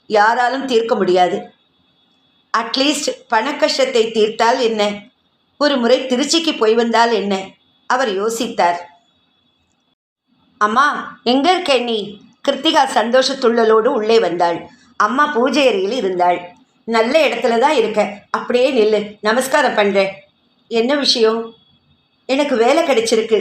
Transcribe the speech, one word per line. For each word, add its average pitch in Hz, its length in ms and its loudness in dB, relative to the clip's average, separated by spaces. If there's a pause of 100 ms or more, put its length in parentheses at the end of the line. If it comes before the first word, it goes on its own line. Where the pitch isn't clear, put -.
யாராலும் 240 560 2
தீர்க்க 226 300 0
முடியாது. 180 420 2 (1160)
அட்லீஸ்ட் 269 560 -2 (200)
பணக்கஷ்டத்தை 254 840 0
தீர்த்தால் 226 480 0
என்ன, 220 220 -2 (760)
ஒரு 285 180 2
முறை 240 220 2
திருச்சிக்கு 285 580 -2
போய் 220 180 2
வந்தால் 233 360 2
என்ன, 202 220 -2 (560)
அவர் 254 220 0
யோசித்தார். 202 680 -2 (1800)
"அம்மா, 226 240 2 (380)
எங்க 269 280 2
இருக்க 349 260 0
நீ?" 233 220 -2 (420)
கிருத்திகா 277 420 0 (100)
சந்தோஷத்துள்ளலோடு 233 960 2
உள்ளே 226 300 0
வந்தாள். 175 400 -2 (380)
அம்மா 240 300 0
பூஜை 240 400 0
அறையில் 196 280 -2
இருந்தாள். 180 440 0 (480)
"நல்ல 233 320 0
இடத்துல 233 380 0
தான் 285 180 2
இருக்க, 214 260 0 (280)
அப்படியே 240 420 -2
நில்லு, 214 300 2 (200)
நமஸ்காரம் 247 540 0
பண்றேன்." 196 380 0 (580)
"என்ன 233 240 0
விஷயம்?" 226 460 0 (880)
"எனக்கு 277 260 0
வேலை 269 280 2
கிடைச்சிருக்கு 226 580 0